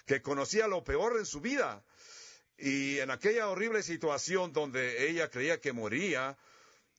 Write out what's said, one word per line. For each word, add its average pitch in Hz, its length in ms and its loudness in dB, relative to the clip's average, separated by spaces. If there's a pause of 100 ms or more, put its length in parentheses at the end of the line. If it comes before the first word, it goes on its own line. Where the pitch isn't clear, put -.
que 139 160 2
conocía 143 460 0
lo 185 160 0
peor 196 340 2
en 208 80 0
su 147 160 -8
vida, 170 420 0 (760)
y 139 420 0
en 131 100 -2
aquella 214 380 2
horrible 208 340 0
situación 160 720 0
donde 131 560 0
ella 165 220 0
creía 151 280 0
que 135 140 -2
moría, 131 640 -2 (600)